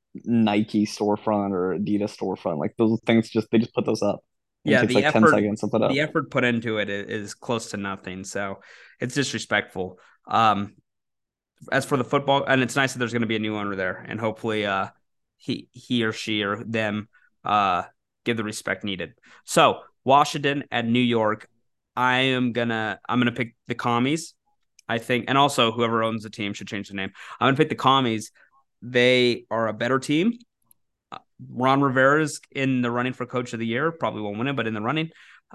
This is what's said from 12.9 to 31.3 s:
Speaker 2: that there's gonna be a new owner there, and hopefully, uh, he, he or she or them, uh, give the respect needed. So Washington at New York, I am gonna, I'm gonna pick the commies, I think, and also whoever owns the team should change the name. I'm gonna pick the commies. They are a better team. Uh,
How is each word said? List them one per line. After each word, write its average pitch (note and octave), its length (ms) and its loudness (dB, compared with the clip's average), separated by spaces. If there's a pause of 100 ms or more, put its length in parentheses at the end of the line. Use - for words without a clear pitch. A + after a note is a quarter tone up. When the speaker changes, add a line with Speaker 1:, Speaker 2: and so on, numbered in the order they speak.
Speaker 2:
that B2 60 -10
there's A#2 140 -2
gonna A#2 140 0
be A2 100 -2
a G#2+ 40 -2
new G#2+ 160 -4
owner G2+ 200 -6
there, F#2 200 -4 (120)
and A2 100 -8
hopefully, A2 460 -2
uh, G2 240 -2 (480)
he, - 360 -8
he A#2+ 320 -2
or A2 80 0
she G#2+ 300 -4
or G#2 220 -4
them, G#2+ 440 -4 (360)
uh, G2 380 2 (420)
give A#2 120 -2
the A2 80 -4
respect G2+ 400 -6
needed. F2+ 300 -8 (300)
So C#3 360 4 (240)
Washington C#3+ 680 2
at A#2 140 -2
New A#2 120 2
York, A#2 500 0 (480)
I B2+ 220 2
am B2+ 340 0
gonna, A2+ 460 -2 (100)
I'm A#2+ 120 0
gonna A#2+ 120 2
pick A#2+ 220 -6 (140)
the A#2+ 80 -6
commies, B2+ 580 -2 (540)
I A#2 100 -2
think, A#2+ 300 -2
and C3+ 100 0
also C3+ 320 2
whoever A2+ 320 0
owns A2+ 220 -4
the A2 60 -14
team G2+ 220 -8
should G2+ 140 -12
change G2+ 220 -10
the G2 60 -14
name. F#2+ 160 -6 (280)
I'm A2+ 80 2
gonna C3 100 4
pick D3+ 120 2
the C3 80 -4
commies. B2+ 560 2 (500)
They B2 680 4
are A2+ 180 0
a A2 40 -4
better A#2 260 0
team. D#3 340 0 (800)
Uh, - 80 -14 (300)